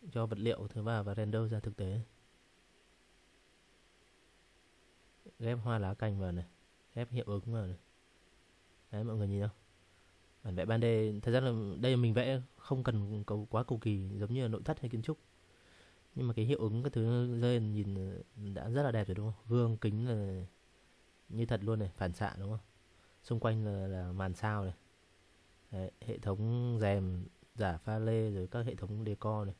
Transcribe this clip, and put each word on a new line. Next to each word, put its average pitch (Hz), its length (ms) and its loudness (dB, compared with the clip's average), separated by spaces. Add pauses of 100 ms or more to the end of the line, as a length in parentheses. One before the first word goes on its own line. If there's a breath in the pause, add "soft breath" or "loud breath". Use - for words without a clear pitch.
(120)
cho 113 140 0
vật 110 120 -2
liệu 110 300 0
thứ 110 140 -6
vào 110 220 0
và 101 100 -2
render 110 380 0
ra 107 80 0
thực 104 160 -6
tế. 98 240 -2 (3500)
Ghép 120 200 0
hoa 110 200 0
lá 98 160 0
cành 104 260 -2
vào 92 120 0
này, 87 120 -2 (500)
ghép 120 160 -4
hiệu 120 160 -2
ứng 101 200 -2
vào 113 200 -2
này. 92 100 -4 (1120)
Đấy, 104 140 -4
mọi 113 120 -2
người 104 120 0
nhìn 101 140 0
không? 104 140 -2 (840 loud breath)
Bản 92 120 -4
vẽ 90 100 0
ban 113 160 2
đêm, 110 400 4
thật 117 120 2
ra 127 80 6
là 127 120 2 (280)
đây 127 160 4
mình 120 180 6
vẽ 127 260 2 (160)
không 131 280 -2
cần 104 400 0
cầu, 104 260 -2
quá 113 140 2
cầu 120 140 -2
kỳ 101 300 0 (100)
giống 107 160 -2
như 131 80 0
là 120 60 0
nội 107 160 -2
thất 156 160 -2
hay 123 100 -4
kiến 117 120 -4
trúc. 156 160 -4 (960 loud breath)
Nhưng 127 140 0
mà 117 60 0
cái 110 100 2
hiệu 127 140 4
ứng 113 240 0
các 139 100 -2
thứ 120 420 2
lên 117 380 2
nhìn 98 220 0 (600)
đã - 160 -4
rất 139 120 2
là 135 100 2
đẹp 107 160 0
rồi 92 60 0
đúng 104 180 -2
không? - 160 -10
Gương 117 280 4
kính 110 320 0
là 98 360 -2 (840 loud breath)
như 113 180 -2
thật 117 180 2
luôn 110 140 2
này, 98 180 0
phản 90 160 0
xạ 101 260 -2
đúng 98 120 -4
không? 107 160 -6 (560 loud breath)
Xung 117 180 -2
quanh 110 240 2
là, 101 220 -2
là 92 260 -4
màn 95 220 0
sao 107 300 0
này. 90 100 -2 (960)
Đấy, 92 200 -4 (100)
hệ 110 180 -6
thống 113 600 0
rèm, 95 440 2 (300)
giả 95 240 0
pha 110 200 -2
lê 110 320 2
rồi 92 200 -2
các 120 160 -2
hệ - 80 -4
thống 104 320 -4
decor 107 400 -2
này. 95 140 -4